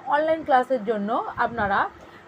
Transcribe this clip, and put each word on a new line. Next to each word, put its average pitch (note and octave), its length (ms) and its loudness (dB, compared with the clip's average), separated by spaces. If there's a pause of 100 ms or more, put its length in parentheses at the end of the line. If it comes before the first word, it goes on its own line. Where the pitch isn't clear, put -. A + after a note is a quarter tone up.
অনলাইন D#4 360 2
ক্লাসের B3+ 400 2
জন্য G#3 260 -2 (280)
আপনারা A3+ 420 0 (480)